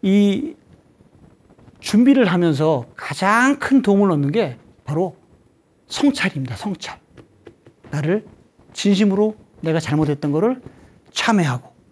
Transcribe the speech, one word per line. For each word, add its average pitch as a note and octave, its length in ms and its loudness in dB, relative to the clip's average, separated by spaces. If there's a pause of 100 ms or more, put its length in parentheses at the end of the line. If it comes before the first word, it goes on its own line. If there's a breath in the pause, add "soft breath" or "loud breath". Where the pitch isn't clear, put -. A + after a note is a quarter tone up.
이 G3+ 540 2 (1200)
준비를 B3 460 4
하면서 D#3+ 600 0 (100)
가장 A#3 640 0
큰 C4+ 220 2
도움을 G3+ 300 2
얻는 C#3+ 200 0
게 E3 260 -2 (260)
바로 D#3+ 320 -6 (720)
성찰입니다. D3+ 680 -2
성찰. - 440 -10 (920)
나를 D#3+ 340 -2 (480)
진심으로 G3+ 640 0 (260)
내가 D#3+ 180 -2
잘못했던 D3+ 520 -2
거를 A3+ 300 -2 (500 loud breath)
참회하고 E3 580 -2 (220)